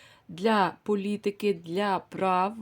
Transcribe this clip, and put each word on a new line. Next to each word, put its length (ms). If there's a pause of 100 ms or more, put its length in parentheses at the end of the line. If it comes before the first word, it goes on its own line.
(280)
для 540
політики, 720
для 440
прав 640